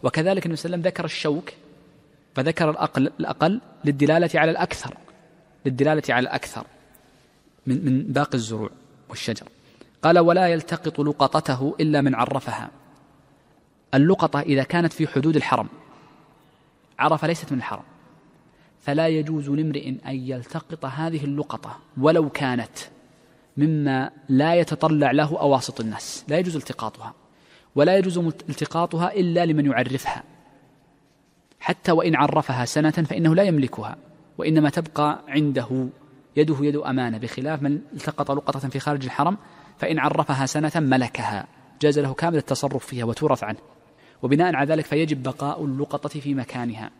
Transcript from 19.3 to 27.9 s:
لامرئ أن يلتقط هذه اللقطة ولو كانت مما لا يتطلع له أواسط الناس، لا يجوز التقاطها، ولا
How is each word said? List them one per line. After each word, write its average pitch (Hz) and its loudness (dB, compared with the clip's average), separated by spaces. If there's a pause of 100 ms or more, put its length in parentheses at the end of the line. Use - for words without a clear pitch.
لامرئ 143 -2
أن 131 -8
يلتقط 131 -10
هذه 151 -4
اللقطة 143 -6 (200)
ولو 156 4
كانت 123 -4 (800)
مما 143 2 (180)
لا 143 4
يتطلع 156 4
له 147 2
أواسط 139 2
الناس، - -8
لا 151 2
يجوز 175 -2
التقاطها، 117 -8 (600)
ولا 160 6